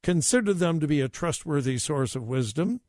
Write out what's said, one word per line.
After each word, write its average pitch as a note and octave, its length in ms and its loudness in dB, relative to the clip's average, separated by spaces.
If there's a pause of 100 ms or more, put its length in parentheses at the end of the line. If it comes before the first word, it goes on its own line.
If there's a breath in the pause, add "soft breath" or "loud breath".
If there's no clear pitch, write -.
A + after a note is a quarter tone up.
considered F#3+ 580 2
them E3+ 200 2
to D3+ 60 0
be C#3+ 160 2
a C3 80 -2
trustworthy C#3+ 640 -2
source C3+ 400 -2
of C3 60 -6
wisdom B2+ 680 -2